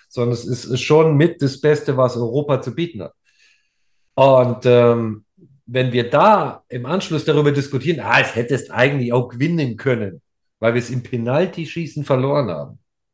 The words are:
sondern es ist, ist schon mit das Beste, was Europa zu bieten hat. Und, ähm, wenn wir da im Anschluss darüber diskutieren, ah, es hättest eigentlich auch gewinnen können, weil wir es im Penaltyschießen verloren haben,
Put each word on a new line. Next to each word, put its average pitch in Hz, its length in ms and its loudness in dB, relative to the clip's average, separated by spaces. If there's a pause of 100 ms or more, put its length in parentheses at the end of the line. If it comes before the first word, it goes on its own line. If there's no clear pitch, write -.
sondern 120 240 -2
es 117 100 -6
ist, 123 220 -6
ist 127 160 -4
schon 156 360 4
mit 170 220 2
das 135 220 -2
Beste, 147 360 0
was 120 200 2
Europa 127 460 -2
zu 117 100 -8
bieten 165 300 -8
hat. - 100 -14 (1000)
Und, 127 500 4
ähm, 117 600 4 (400)
wenn 127 280 -2
wir 117 160 -2
da 165 580 2
im 123 180 -10
Anschluss 165 380 -4
darüber 147 300 2
diskutieren, 139 480 -4
ah, 120 180 0
es - 160 -2
hättest 120 340 -4
eigentlich 123 440 0
auch 123 160 0
gewinnen 139 480 -2
können, 110 440 -4 (380)
weil 117 140 2
wir 120 60 0
es 117 100 -4
im 127 140 -6
Penaltyschießen 151 1000 -4
verloren 135 460 0
haben, 73 300 -10 (340)